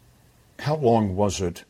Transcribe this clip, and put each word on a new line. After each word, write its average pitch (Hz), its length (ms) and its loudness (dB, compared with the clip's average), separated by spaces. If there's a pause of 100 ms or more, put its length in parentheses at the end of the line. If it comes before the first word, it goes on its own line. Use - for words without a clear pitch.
(600)
How 147 160 -2
long 113 400 2
was 98 260 -2
it 87 280 -6